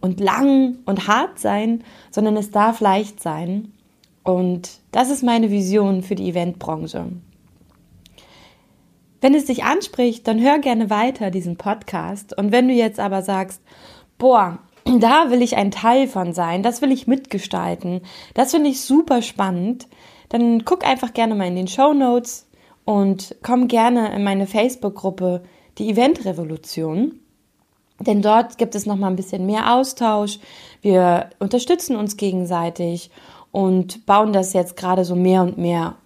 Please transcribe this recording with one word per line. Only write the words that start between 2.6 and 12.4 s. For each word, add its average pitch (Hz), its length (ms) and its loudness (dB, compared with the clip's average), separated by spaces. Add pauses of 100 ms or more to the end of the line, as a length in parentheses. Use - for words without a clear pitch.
leicht 202 420 0
sein. 175 500 -6 (500)
Und 180 580 -2 (100)
das 254 200 0
ist 277 120 -2
meine 233 280 2
Vision 196 520 2
für 190 140 -6
die 185 120 -6
Eventbranche. 170 800 -6 (2250)
Wenn 269 140 4
es 285 100 2
dich 254 200 -4
anspricht, 247 640 -2
dann 220 140 0
hör 285 180 4
gerne 226 320 0
weiter 220 400 -2
diesen 175 260 -6
Podcast. 196 800 -8
Und 202 160 0